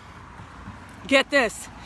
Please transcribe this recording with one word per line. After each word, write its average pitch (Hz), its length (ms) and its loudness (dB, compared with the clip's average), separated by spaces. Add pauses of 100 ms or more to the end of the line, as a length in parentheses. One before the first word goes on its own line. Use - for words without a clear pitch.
(1040)
Get 269 260 2
this. 262 360 0 (180)